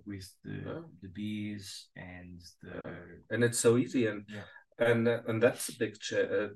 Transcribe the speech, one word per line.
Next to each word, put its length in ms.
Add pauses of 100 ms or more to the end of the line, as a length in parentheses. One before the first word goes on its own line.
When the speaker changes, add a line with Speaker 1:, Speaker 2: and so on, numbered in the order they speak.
Speaker 1:
with 280 (120)
the, 80 (120)
Speaker 2:
Yeah. 160 (200)
Speaker 1:
the 80
beers 880
and 440 (200)
the 240
Speaker 2:
Yeah. 60 (380)
And 140
it's 160
so 160
easy, 320
and 220
Speaker 1:
Yeah. 160 (340)
Speaker 2:
and, 280
uh, 200
and 160
that's 260
a 80
big 220
cha-, 180
uh, 380